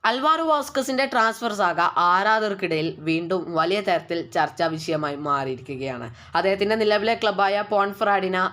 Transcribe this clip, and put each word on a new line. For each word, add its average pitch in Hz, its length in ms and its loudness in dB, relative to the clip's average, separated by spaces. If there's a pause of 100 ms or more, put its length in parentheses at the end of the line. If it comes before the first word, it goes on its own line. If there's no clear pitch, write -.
അൽവാരോ 302 380 2
വാസ്കസിന്റെ 269 600 0
ട്രാൻസ്ഫർ 226 480 0
സാഗ 175 260 0
ആരാധകർക്കിടയിൽ 185 1200 2
വീണ്ടും 165 540 -2
വലിയ 175 280 2
തരത്തിൽ 170 500 -2
ചർച്ചാ 165 360 0
വിഷയമായി 156 480 -4
മാറിയിരിക്കുകയാണ്. 135 1000 -4 (200)
അദ്ദേഹത്തിന്റെ 196 400 2
നിലവിലെ 214 380 2
ക്ലബ്ബായ 202 560 0
പോൺഫെറാഡിന 196 840 0